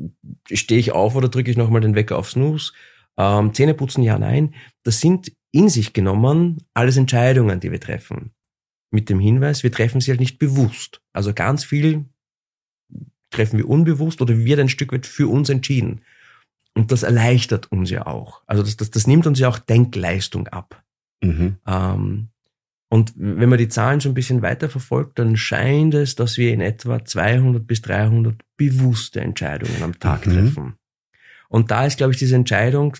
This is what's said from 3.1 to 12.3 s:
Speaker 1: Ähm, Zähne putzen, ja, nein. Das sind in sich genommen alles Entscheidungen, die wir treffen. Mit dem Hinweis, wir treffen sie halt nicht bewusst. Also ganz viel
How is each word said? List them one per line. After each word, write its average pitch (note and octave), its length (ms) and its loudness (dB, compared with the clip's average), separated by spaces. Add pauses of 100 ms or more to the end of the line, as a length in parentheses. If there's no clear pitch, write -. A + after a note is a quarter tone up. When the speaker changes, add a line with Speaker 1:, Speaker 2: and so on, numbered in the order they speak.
Speaker 1:
Ähm, G#2 380 2
Zähne D3+ 200 2
putzen, C3+ 280 -2
ja, G#2+ 160 2
nein. C3 360 0 (280)
Das A2+ 180 -2
sind F3+ 300 2 (220)
in G3 160 6
sich A#2+ 240 0
genommen C3+ 640 2 (160)
alles B2+ 220 2
Entscheidungen, B2+ 640 2
die F2+ 100 -6
wir E2+ 100 -8
treffen. - 520 -12 (580)
Mit G#2+ 200 0
dem F#2+ 100 2
Hinweis, C3 420 2
wir B2 80 2
treffen A#2 300 0
sie C3 100 -2
halt B2+ 100 0
nicht C3 180 -2
bewusst. C3+ 640 -2 (120)
Also G2+ 220 -4
ganz C3+ 300 -2
viel D3 420 -2 (1200)